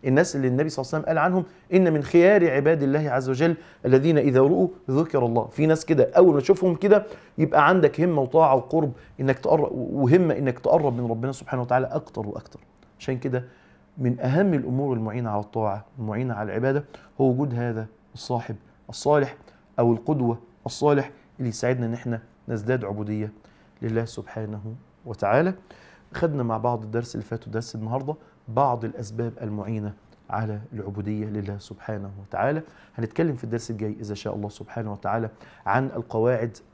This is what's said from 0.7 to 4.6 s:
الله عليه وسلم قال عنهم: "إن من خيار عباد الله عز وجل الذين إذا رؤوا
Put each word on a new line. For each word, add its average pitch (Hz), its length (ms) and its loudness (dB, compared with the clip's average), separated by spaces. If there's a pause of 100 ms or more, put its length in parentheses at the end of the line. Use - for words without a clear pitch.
الله 127 100 -10
عليه 156 100 -2
وسلم - 60 -4
قال 160 80 2
عنهم: 180 260 2 (300)
"إن 180 200 6
من 147 100 0
خيار 175 480 6
عباد 139 320 2
الله 147 260 0
عز 131 200 -2
وجل 156 260 2 (300)
الذين 135 320 6
إذا 131 220 4
رؤوا 175 280 4 (240)